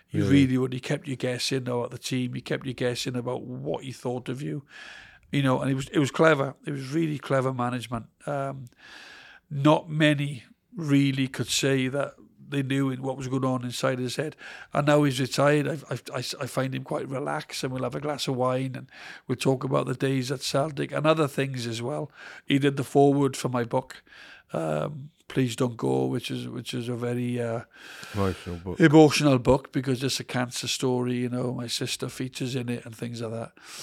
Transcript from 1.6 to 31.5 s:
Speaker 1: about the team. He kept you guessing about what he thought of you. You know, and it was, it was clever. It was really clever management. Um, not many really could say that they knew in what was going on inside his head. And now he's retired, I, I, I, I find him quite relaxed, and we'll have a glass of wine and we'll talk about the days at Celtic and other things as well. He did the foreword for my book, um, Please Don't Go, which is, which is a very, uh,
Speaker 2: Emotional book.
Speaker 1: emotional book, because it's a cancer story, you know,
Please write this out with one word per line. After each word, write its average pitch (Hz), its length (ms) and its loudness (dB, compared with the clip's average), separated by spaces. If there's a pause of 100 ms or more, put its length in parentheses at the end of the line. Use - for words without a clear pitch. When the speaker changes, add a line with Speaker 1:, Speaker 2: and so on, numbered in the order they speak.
Speaker 1:
about 123 240 -4
the 123 60 -12
team. 127 360 -2
He 131 80 -8
kept 135 240 -4
you 127 80 -4
guessing 123 420 -2
about 123 280 -4
what 135 400 -6
he 131 80 -10
thought 123 380 -6
of 127 120 -6
you. 151 220 -6 (680)
You 143 120 2
know, 131 180 4
and 135 100 0
it - 40 2
was, 135 140 -6
it - 100 0
was 135 120 2
clever. 143 440 4 (100)
It 151 60 -6
was 135 220 -8
really 156 240 -2
clever 131 360 0
management. 120 520 -4 (200)
Um, 139 400 -6 (840)
not 151 400 4
many 143 540 2 (320)
really 139 520 4
could - 220 -4
say 135 400 2
that 139 240 -2 (340)
they 143 140 -2
knew 135 280 2
in 127 120 -4
what 131 140 -4
was 131 140 -8
going 131 160 0
on 127 180 0
inside 127 360 -2
his 123 180 -4
head. 147 180 -4 (380)
And 147 120 2
now 147 180 6
he's 139 180 2
retired, 143 460 4 (220)
I, 143 40 -4
I, 123 40 -4 (160)
I, 139 40 -4
I - 300 -6
find 131 280 -2
him 131 80 -6
quite 143 240 -6
relaxed, 143 560 -6
and 131 80 -2
we'll 127 120 -6
have 123 120 -2
a 131 60 -6
glass 147 260 -4
of 135 80 0
wine 127 400 0
and 127 120 -12 (400)
we'll 127 100 -2
talk 135 260 2
about 135 240 2
the 135 80 0
days 135 360 0
at 131 100 -6
Celtic 143 500 -2
and 147 160 -2
other 160 220 4
things 131 360 -2
as 117 160 -4
well. 147 300 -6 (340)
He 143 140 4
did 139 160 2
the 139 80 0
foreword 139 540 4
for - 100 -2
my 123 160 0
book, - 400 -4 (480)
um, 151 600 -4 (180)
Please 123 260 0
Don't 123 220 -2
Go, 131 300 0
which 131 220 -4
is, 123 200 -6
which 123 240 -10
is 120 160 -4
a 123 60 -4
very, 120 460 -2
uh, 117 200 -4 (520)
Speaker 2:
Emotional 92 440 -2
book. 87 240 -6
Speaker 1:
emotional 147 580 8
book, 123 320 2
because 131 320 -2
it's 131 160 -2
a 127 60 -10
cancer 123 420 -4
story, 123 520 0
you 123 100 -2
know, 123 240 -2